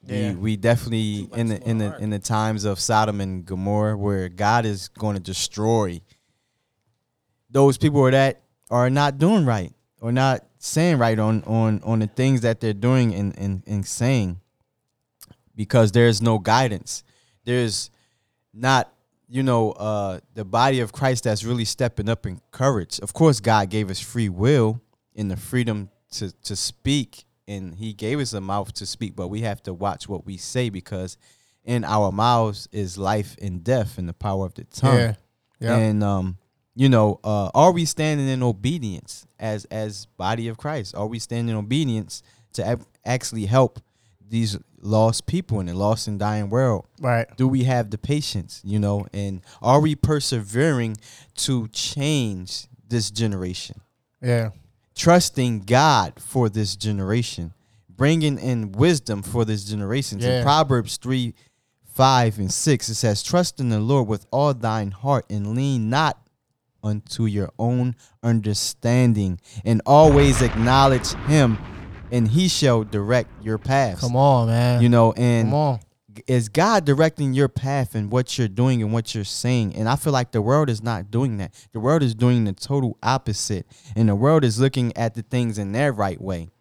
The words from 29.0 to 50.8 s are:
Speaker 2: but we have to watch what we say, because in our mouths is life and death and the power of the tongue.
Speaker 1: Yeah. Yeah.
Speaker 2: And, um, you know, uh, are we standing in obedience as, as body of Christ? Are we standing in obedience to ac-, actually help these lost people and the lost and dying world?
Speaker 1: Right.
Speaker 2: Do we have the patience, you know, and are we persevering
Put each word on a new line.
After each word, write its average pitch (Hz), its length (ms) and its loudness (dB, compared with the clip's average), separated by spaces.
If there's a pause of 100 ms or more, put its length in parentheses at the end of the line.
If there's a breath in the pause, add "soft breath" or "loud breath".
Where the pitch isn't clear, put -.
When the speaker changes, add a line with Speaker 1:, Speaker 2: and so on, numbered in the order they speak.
Speaker 2:
but 90 140 -10
we 107 140 -8
have 104 220 -6
to 95 100 -10
watch 95 340 -8
what 92 160 -10
we 95 140 -14
say, 127 320 -4
because 92 480 -10 (440 soft breath)
in 117 220 -2
our 101 260 2
mouths 110 600 0
is 95 240 -8
life 101 460 -4
and 90 200 -8
death 117 360 -2
and 90 100 -6
the 85 60 -10
power 98 320 -4
of 87 80 -12
the - 100 -16
tongue. 131 320 2
Speaker 1:
Yeah. 117 180 2 (460)
Yeah. 117 160 0
Speaker 2:
And, 107 260 2
um, 95 360 -2 (360)
you 135 140 4
know, 107 340 4
uh, 104 320 -2
are 170 180 6
we 170 120 0
standing 151 440 -2
in 131 140 -2
obedience 117 840 -4 (120)
as, 107 280 -6
as 107 400 -8 (100)
body 113 320 -4
of 110 80 -8
Christ? 147 380 -8
Are 101 120 -6
we 113 120 -8
standing 117 360 -4
in - 40 -4
obedience 113 640 -4 (320 soft breath)
to 98 120 -4
ac-, 120 160 -4 (220)
actually 113 400 -4
help 123 340 2 (520)
these 113 260 -2 (240)
lost 110 460 2
people 165 320 -4
and 90 100 -4
the 87 60 -6
lost 101 320 -2
and 104 140 -6
dying 104 300 -2
world? 120 360 0 (140)
Speaker 1:
Right. 120 260 0 (100)
Speaker 2:
Do 131 120 2
we 131 160 2
have 123 260 0
the 107 80 -8
patience, - 640 -6
you 101 160 -2
know, 101 340 -2
and 98 280 -8 (200 loud breath)
are 135 200 6
we 151 160 0
persevering 123 1040 -2 (400 loud breath)